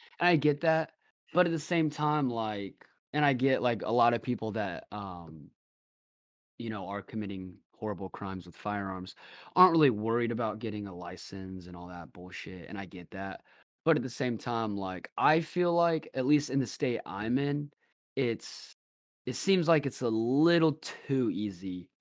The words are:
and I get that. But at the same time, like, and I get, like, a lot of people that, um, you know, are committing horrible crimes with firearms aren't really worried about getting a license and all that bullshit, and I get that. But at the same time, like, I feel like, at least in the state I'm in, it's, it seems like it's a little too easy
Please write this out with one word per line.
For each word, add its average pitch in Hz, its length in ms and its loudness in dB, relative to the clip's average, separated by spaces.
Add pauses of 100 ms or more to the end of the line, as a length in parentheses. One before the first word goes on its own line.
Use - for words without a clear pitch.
(200)
and 175 100 2
I 175 80 4
get 147 240 0
that. 160 320 0 (400)
But 180 140 4
at 170 60 -2
the 160 60 -2
same 160 300 0
time, 151 400 0
like, 107 580 -6 (260)
and 151 120 2
I 143 80 6
get, 127 300 2
like, 120 200 0
a - 80 -2
lot 120 220 6
of 117 100 0
people 110 300 -2
that, 98 380 -6
um, 87 600 -10 (1080)
you 117 120 -8
know, 101 180 -6
are 101 140 -6
committing 98 560 -8 (200)
horrible 98 320 -4
crimes 95 360 -8
with 87 100 -16
firearms 98 600 -6 (400)
aren't 180 180 8
really 156 160 6
worried 113 420 0
about 110 280 -2
getting 104 280 -6
a 95 80 -10
license 92 720 -10
and 90 80 -14
all 87 120 -12
that 85 260 -12
bullshit, 90 560 -12
and 101 80 -8
I 98 80 -6
get 87 260 -14
that. 95 320 -8 (400)
But 160 140 4
at 123 60 0
the 127 60 -4
same 123 280 -2
time, 113 400 -2
like, 92 400 -6
I 156 240 4
feel 175 320 0
like, 170 400 0
at 131 120 -2
least 147 240 4
in 139 100 2
the 131 80 2
state 123 380 -2
I'm 107 320 -2
in, 143 340 -2 (440)
it's, - 580 -4 (520)
it 123 100 -4
seems 185 320 4
like 156 180 6
it's 131 160 -4
a 127 80 2
little 147 640 6
too - 580 -2
easy 92 580 -6 (120)